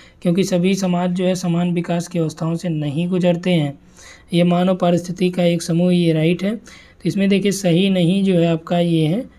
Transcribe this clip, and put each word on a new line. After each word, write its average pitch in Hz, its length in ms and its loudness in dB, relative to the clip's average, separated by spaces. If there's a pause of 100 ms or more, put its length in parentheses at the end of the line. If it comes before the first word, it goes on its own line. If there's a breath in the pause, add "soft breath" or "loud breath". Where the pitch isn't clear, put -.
(220 loud breath)
क्योंकि 180 220 0
सभी 185 300 0
समाज 180 360 -2
जो 180 160 -2
है 185 100 0
समान 175 360 -2
विकास 170 360 -4
की 180 100 -6
अवस्थाओं 160 380 -4
से 175 120 -6
नहीं 151 400 -4
गुजरते 180 440 0
हैं। 147 260 0 (540 loud breath)
ये 175 120 4
मानव 180 320 2
पारिस्थितिकी 175 540 0
का 180 140 -2
एक 170 180 2
समूह, 175 320 0
ये 170 180 2
राइट 165 300 0
है। 202 140 -2
तो - 480 -20
इसमें 190 240 0
देखिए 196 260 2
सही 185 360 2
नहीं 185 340 2
जो 190 100 2
है 170 140 4
आपका 165 320 -2
ये 165 260 2
है 196 180 -2 (140 loud breath)